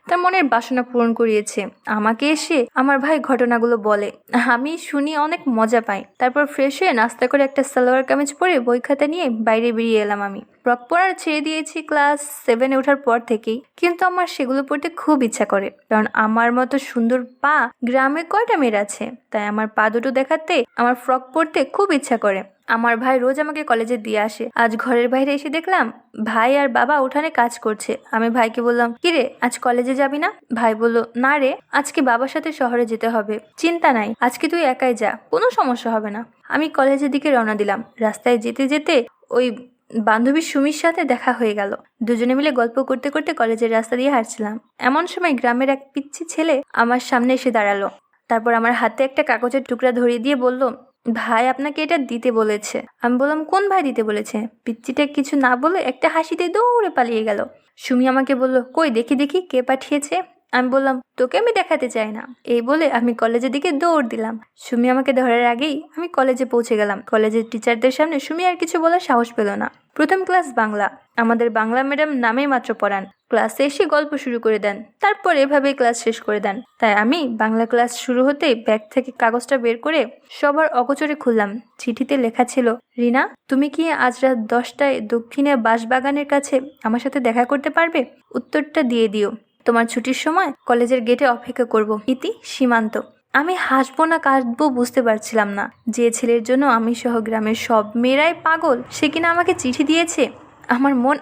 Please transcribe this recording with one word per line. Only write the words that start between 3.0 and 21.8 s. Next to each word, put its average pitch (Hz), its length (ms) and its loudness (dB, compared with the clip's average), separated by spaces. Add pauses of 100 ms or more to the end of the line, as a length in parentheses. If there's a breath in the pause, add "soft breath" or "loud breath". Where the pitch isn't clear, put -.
ঘটনাগুলো 240 580 0
বলে, 208 340 0 (220)
আমি 247 440 0
শুনি, 302 400 -4
অনেক 311 220 -2 (100)
মজা 226 320 2
পাই। 202 220 -6 (140)
তারপর 254 280 0
ফ্রেশ 277 360 -2
হয়ে 370 120 2
নাস্তা 233 340 0
করে 277 160 2
একটা 269 200 0
সালোয়ার 254 400 2
কামিজ 277 320 -2
পরে 359 240 2
বই 240 200 0
খাতা 285 280 0
নিয়ে 320 220 -2
বাইরে 226 420 0
বেরিয়ে 226 300 2
এলাম। 208 200 -2
আমি 196 200 -8 (200)
ফ্রক 240 180 0 (100)
পরার 359 280 2
ছেড়ে 302 240 -2
দিয়েছি 311 400 -6
ক্লাস 294 400 0 (240)
সেভেনে 262 320 2
ওঠার 277 180 2
পর 240 240 0
থেকেই, 226 420 -4 (160)
কিন্তু 349 280 0
আমার 359 220 0
সেগুলো 269 360 -2
পরতে 294 260 -4
খুব 311 340 0
ইচ্ছা 220 220 0
করে, 196 260 -2 (180)
কারণ 214 240 2
আমার 220 380 2
মতো 254 260 0
সুন্দর 247 480 -2 (160)
পা 285 280 2 (160)
গ্রামে 269 380 0
কয়টা 427 340 0
মেয়ের 240 180 2
আছে? 208 360 -4 (200)
তাই 208 160 -2
আমার 214 200 -2
পা 214 220 2
দুটো 240 220 -2
দেখাতে 294 540 0 (100)
আমার 240 200 2
ফ্রক 254 260 -2 (120)
পরতে 320 320 0
খুব 392 280 0